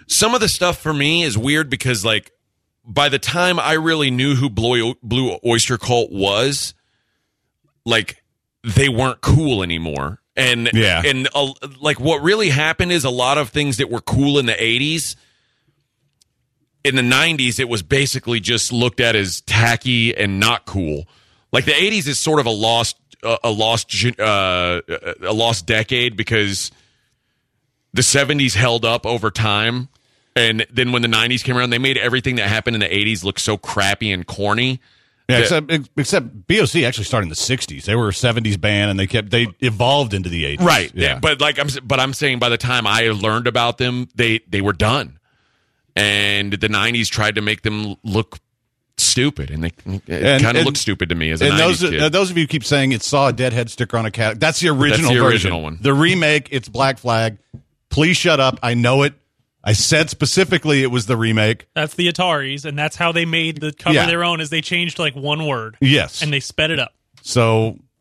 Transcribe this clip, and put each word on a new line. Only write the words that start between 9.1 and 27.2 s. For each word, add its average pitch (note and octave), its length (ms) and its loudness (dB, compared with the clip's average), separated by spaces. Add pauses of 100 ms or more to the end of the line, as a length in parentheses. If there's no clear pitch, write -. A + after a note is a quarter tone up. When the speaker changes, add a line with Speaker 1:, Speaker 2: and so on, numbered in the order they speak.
Speaker 1:
cool C3+ 400 4
anymore. E2 580 -4 (180)
And, A#2+ 360 2
Speaker 2:
Yeah. F#2 300 4
Speaker 1:
and, C3 300 0
uh, C#3 180 -2 (280)
like, D3 180 -2
what C#3+ 240 0
really G3 280 2
happened D#3+ 420 0
is D#3+ 120 2
a C3+ 60 0
lot B2+ 280 2
of C#3 100 0
things C#3+ 300 -2
that C#3 120 -2
were A#2 120 -6
cool C#3+ 360 2
in C3 60 2
the A2 180 -2
eighties, C#3+ 540 -2 (1700)
in C3+ 100 0
the C3 80 2
nineties, C3 560 0
it B2+ 100 -2
was A2+ 140 -4
basically C3 560 -2
just A2+ 340 -2
looked A#2+ 280 0
at A#2 160 2
as F#2+ 260 -2
tacky A#2 760 2
and G2 220 -2
not A2 280 0
cool. D#2+ 420 -4 (440)
Like, B2+ 120 2
the D3+ 100 2
eighties F#3+ 320 0
is C#3 140 -2
sort D#3 180 2
of C3 80 2
a A#2 40 0
lost, A2+ 460 0 (260)
uh, A2+ 200 0
a A#2 80 0
lost A2 380 0
gen-, G#2+ 320 -2
uh, F#2 640 0 (400)
a F#2 100 -2
lost A2 340 0
decade A#2+ 500 0
because G#2 540 -2 (1200)